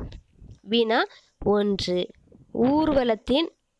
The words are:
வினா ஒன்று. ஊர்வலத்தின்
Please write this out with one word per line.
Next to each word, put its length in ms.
வினா 380
ஒன்று. 640
ஊர்வலத்தின் 960